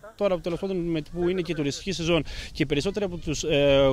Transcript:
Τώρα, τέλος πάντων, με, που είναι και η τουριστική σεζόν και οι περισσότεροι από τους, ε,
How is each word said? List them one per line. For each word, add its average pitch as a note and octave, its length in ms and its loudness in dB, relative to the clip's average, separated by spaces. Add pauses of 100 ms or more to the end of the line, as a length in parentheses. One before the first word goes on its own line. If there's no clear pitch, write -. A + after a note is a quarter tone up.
(160)
Τώρα, F#3+ 240 0
τέλος E3+ 200 -4
πάντων, G3 180 -2
με, E3+ 240 -2 (120)
που F3 160 0
είναι F#3 120 -2
και E3+ 100 -4
η D#3 40 -2
τουριστική C#3+ 360 -4
σεζόν D#3+ 320 0 (280)
και - 120 -2
οι - 20 2
περισσότεροι F#3+ 400 -2
από F3 120 -6
τους, - 260 -4
ε, C#3+ 500 6